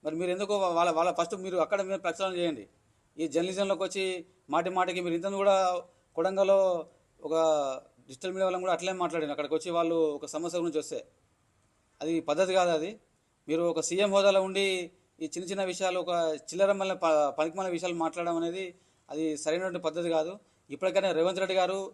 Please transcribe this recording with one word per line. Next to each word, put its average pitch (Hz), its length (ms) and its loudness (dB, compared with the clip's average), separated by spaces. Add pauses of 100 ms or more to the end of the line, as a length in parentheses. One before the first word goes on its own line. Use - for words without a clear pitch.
మరి 156 100 -4
మీరు 175 160 -2
ఎందుకు 202 260 -2
వా-, 190 160 0
వాళ్ళ, 170 180 4
వాళ్ళ 165 300 2
ఫస్ట్ 170 160 -2
మీరు 185 200 -6
అక్కడ 185 260 2
మీరు 190 180 -4
ప్రక్షాళన 185 360 -4
చేయండి. 156 320 -2 (500)
ఈ 160 100 -2
జర్నలిజంలోకి 185 540 0
వచ్చి 185 440 -4 (240)
మాటి 170 200 0
మాటికి 185 300 0
మీరు 175 140 -2
ఇంతకు 196 200 -4
కూడా 190 480 2 (320)
కొడంగల్లో 190 720 2 (340)
ఒక 147 120 -6 (760)
డిజిటల్ 135 220 -8
మీడియా 190 140 -2
వాళ్ళని 180 180 0
కూడా 180 100 0
అట్లే 175 200 -2
మాట్లాడారు. 165 380 -2
అక్కడికి 143 240 -4
వచ్చి 160 160 -2
వాళ్ళు 170 240 2
ఒక 151 320 0
సమస్య 170 320 -4
గురించి 160 200 -2
వస్తే 143 280 -6 (960)
అది 165 180 0
పద్ధతి 160 320 0
కాదు. 180 180 4
అది 165 300 -2 (480)
మీరు 160 140 2
ఒక 165 180 0
సీఎం 190 340 2
హోదాలో 196 280 6
ఉండి 190 480 -2 (300)
ఈ 160 40 -6
చిన్న 170 260 -8
చిన్న 196 140 -2
విషయాలు, 180 360 -2
ఒక 160 80 -4 (260)
చిల్లర 190 380 2
మల్ల 190 200 0
ప-, 156 360 4 (100)
పనికిమాలిన 175 340 -2
విషయాలు 175 220 -2
మాట్లాడడం 170 420 -2
అనేది 175 380 -4 (360)
అది 156 260 -2
సరైనటువంటి 175 420 -2
పద్ధతి 170 300 -2
కాదు. 165 300 0 (320)
ఇప్పటికైనా 185 420 0
రేవంత్ 170 260 2
రెడ్డి 190 160 0
గారు 190 400 0